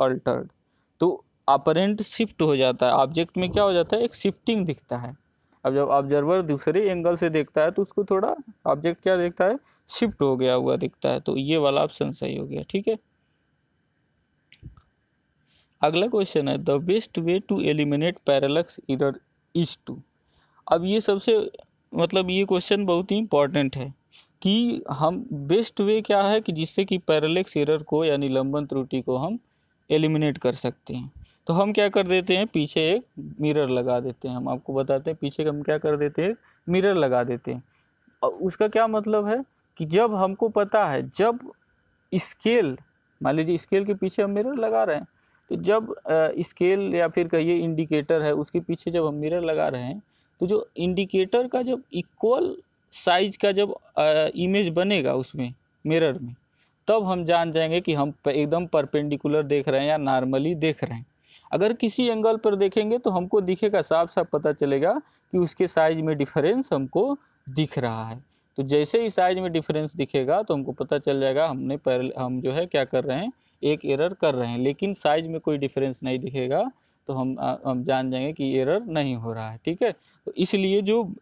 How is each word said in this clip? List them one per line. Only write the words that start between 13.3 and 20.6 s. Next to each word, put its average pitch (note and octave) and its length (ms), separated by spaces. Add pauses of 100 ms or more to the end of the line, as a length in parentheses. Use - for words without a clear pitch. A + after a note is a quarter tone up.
अगला E3 260
क्वेश्चन F#3+ 420
है, C#3+ 100
"The C#3+ 220
best F#3 380
way F3 220 (120)
to F#3+ 60
eliminate D3+ 560 (140)
parallax C#3 520 (100)
error C3+ 240 (420)
is E3 220 (120)
to।" B2+ 100 (720)